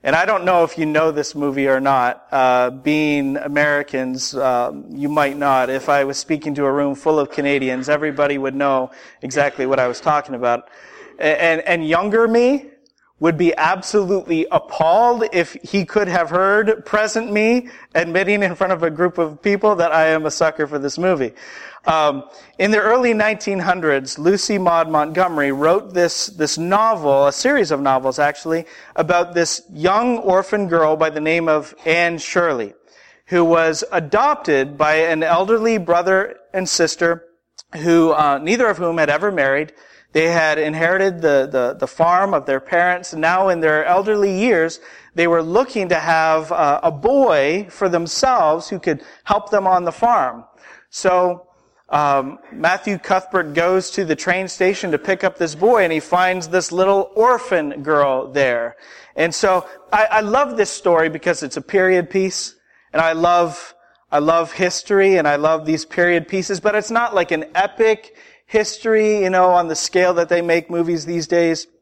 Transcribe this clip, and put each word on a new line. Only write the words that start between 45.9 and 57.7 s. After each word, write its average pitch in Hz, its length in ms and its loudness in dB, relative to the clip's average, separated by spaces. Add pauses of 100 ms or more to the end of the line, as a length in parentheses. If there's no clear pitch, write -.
have, 160 520 0
uh, 156 300 2
a 165 100 0
boy 180 800 2
for - 180 -4
themselves 170 840 0
who 185 100 -8
could 151 240 -4 (220)
help 208 260 -2
them 196 160 2
on 180 160 2
the 170 80 -4
farm. 147 540 0 (440)
So, 180 540 0 (460)
um, 143 500 0 (120)
Matthew 185 460 -2
Cuthbert 180 560 -2
goes 180 380 0
to 196 140 -4
the 156 100 -2
train 185 320 -2
station 190 440 -2
to 151 60 -2
pick 190 260 -4
up 180 140 -2
this 160 180 -4
boy, 208 280 2
and 165 100 0
he 156 60 -2
finds 180 480 -2
this 170 240 -2
little 190 440 0
orphan 180 680 0